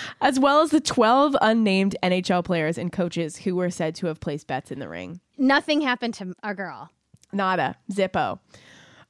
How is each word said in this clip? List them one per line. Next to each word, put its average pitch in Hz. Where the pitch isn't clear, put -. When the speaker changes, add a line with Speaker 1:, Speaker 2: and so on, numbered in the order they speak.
Speaker 1:
as 262
well 285
as 311
the 311
twelve 269
unnamed 202
N 180
H 180
L 180
players 165
and 170
coaches 170
who 185
were 180
said 160
to 185
have 160
placed 151
bets 131
in 131
the 110
ring. 90
Speaker 2:
Nothing 285
happened 247
to 185
our 208
girl. 156
Speaker 1:
Nada. 185
Zippo. 185